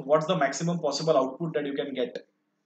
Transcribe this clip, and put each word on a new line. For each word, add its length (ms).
what's 240
the 100
maximum 420
possible 380
output 360
that 120
you 80
can 220
get? 320